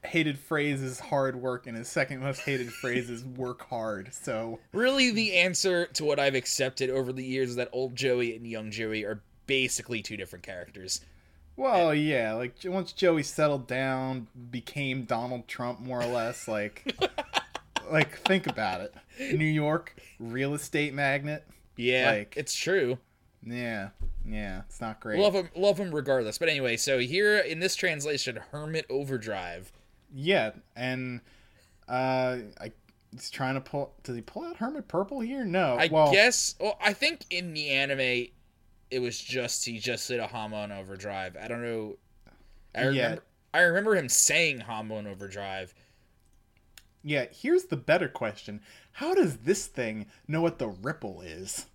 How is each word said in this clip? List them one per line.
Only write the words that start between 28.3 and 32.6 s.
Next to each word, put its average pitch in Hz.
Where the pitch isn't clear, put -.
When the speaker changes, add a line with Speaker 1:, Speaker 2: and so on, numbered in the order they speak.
Speaker 2:
Hermit 156
Overdrive. 107
Speaker 1:
Yeah, 139
and, 127
uh, 127
I, 110